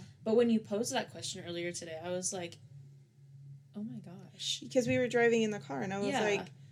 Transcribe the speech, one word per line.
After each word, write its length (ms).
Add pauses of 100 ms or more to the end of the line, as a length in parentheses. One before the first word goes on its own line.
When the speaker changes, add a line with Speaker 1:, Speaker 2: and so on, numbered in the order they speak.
(240)
Speaker 1:
But 120
when 140
you 100
posed 320
that 180
question 360
earlier 260
today, 300
I 80
was 220
like, 260 (1160)
"Oh 60
my 220
gosh." 560
Speaker 2:
Because 260
we 120
were 100
driving 340
in 80
the 80
car, 220
and 120
I 60
was 100
Speaker 1:
Yeah. 120
Speaker 2:
like, 260 (260)